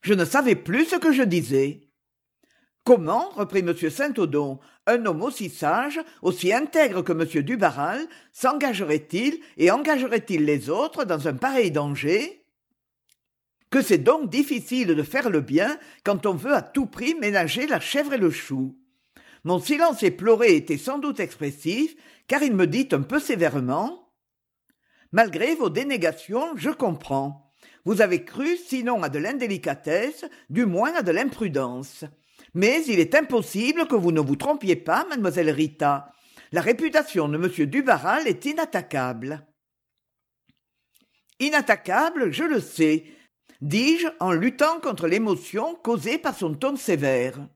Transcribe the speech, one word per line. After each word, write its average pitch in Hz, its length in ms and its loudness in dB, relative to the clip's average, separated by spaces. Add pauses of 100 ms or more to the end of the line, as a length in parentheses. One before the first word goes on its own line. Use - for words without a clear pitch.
Je 208 140 2
ne 180 100 2
savais 254 300 2
plus 247 320 0
ce 359 100 -2
que 320 160 4
je 262 100 4
disais. 143 680 0 (920)
Comment, 233 460 4
reprit 196 320 -2
monsieur 170 280 0
Saint-Odon, 147 680 -2 (260)
un 233 200 2
homme 165 160 -4
aussi 226 280 -6
sage, 247 500 -2 (220)
aussi 180 300 0
intègre 254 500 2
que 175 100 -2
monsieur 156 300 0
Dubarral, 190 640 -2 (260)
s'engagerait-il 233 1040 -2 (180)
et 165 140 6
engagerait-il 233 760 0
les 143 260 0
autres 262 340 -2
dans 160 240 -2
un 139 60 -2
pareil 240 360 0
danger ? 151 760 -2 (1200)
Que 269 120 4
c'est 185 160 4
donc 240 320 2
difficile 254 580 -2
de 151 140 2
faire 247 280 -2
le 160 100 2
bien 180 380 0 (260)
quand 202 220 0
on 190 80 0
veut 233 200 0
à 202 80 2
tout 269 240 -4
prix 269 280 -4
ménager 208 520 0
la 269 120 0
chèvre 285 360 -2
et 254 40 0
le 180 120 4
chou. 135 480 -8 (680)
Mon 175 160 0
silence 294 420 2
éploré 208 540 4
était 147 200 -2
sans 262 220 -6
doute 277 220 -4
expressif, 175 760 -4 (320)
car 277 160 0
il 262 120 2
me 185 120 4
dit 247 260 0
un 143 100 2
peu 247 160 -2
sévèrement : « 170 960 -2 (1000)
Malgré 214 420 2
vos 240 160 0
dénégations, 233 840 -2
je 170 140 -2
comprends. 143 840 -4 (320)
Vous 202 160 0
avez 180 240 2
cru, 320 320 -4
sinon 247 460 -4
à 151 60 -4
de 139 100 -6
l'indélicatesse, 202 1040 -4 (260)
du 220 160 0
moins 214 280 0
à 320 80 0
de 175 80 0
l'imprudence. 143 920 -4 (500)
Mais 247 320 2
il 208 140 2
est 160 140 2
impossible 277 760 0
que 285 60 0
vous 175 180 2
ne 156 80 2
vous 143 160 0
trompiez 254 400 0
pas, 233 300 -2
mademoiselle 180 440 0
Rita. 147 600 -2 (400)
La 165 80 -2
réputation 233 680 0
de 151 100 -2
monsieur 175 280 0
Dubarral 240 640 0
est - 160 -2
inattaquable. » « 147 1040 -6 (1900)
Inattaquable, 269 880 0
je 262 140 -4
le 294 160 0
sais », 160 440 2 (560)
dis-je 262 460 2 (140)
en 180 120 2
luttant 254 480 0
contre 165 280 -4
l'émotion 214 680 -2
causée 226 420 -2
par 262 180 -4
son 160 180 -4
ton 262 220 -2
sévère. 135 800 -2